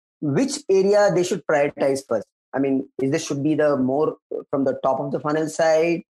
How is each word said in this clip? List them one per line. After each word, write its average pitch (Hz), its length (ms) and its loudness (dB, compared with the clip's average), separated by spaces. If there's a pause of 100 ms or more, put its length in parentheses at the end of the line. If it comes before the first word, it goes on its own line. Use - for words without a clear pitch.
(220)
which 156 480 -2
area 196 440 4
they 175 100 2
should 180 220 -4
prioritize 143 640 0
first? 110 180 -2 (260)
I 131 80 -4
mean, 135 300 -2 (120)
is 135 100 0
this 160 120 -2
should 139 200 -4
be 156 100 0
the 147 240 2
more 135 400 0 (320)
from 139 140 -2
the 131 200 -2
top 135 160 0
of 143 120 -6
the 151 80 -4
funnel 156 280 -2
side 160 540 0 (120)